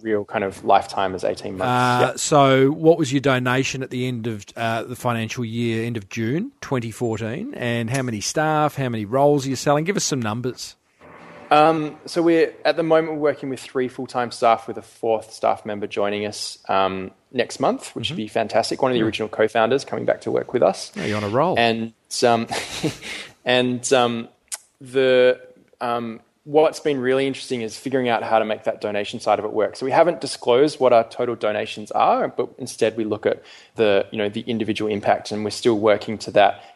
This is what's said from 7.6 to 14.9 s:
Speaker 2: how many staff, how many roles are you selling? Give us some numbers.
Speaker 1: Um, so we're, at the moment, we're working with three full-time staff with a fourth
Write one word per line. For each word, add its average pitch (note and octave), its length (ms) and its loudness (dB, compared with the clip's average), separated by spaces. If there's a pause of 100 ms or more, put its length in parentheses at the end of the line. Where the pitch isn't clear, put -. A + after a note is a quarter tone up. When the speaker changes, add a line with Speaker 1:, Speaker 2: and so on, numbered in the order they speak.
Speaker 2:
how C3+ 120 -2
many A2+ 180 -4
staff, D3+ 540 0
how C3+ 140 -4
many A2+ 160 -4
roles C3+ 420 2
are C3+ 40 -2
you B2+ 60 -2
selling? D3 280 0
Give G3 120 -2
us F3+ 80 0
some C#3 160 -2
numbers. A#2 540 -6 (800)
Speaker 1:
Um, D3+ 440 4 (100)
so - 160 0
we're, E3 320 4 (100)
at D3 120 2
the E3 80 0
moment, D#3+ 300 2
we're D3+ 80 -6
working C#3+ 260 0
with C3+ 100 -6
three B2+ 300 -2
full-time B2 420 -4
staff A2+ 380 2
with A2 100 -10
a A2+ 40 -12
fourth - 500 -4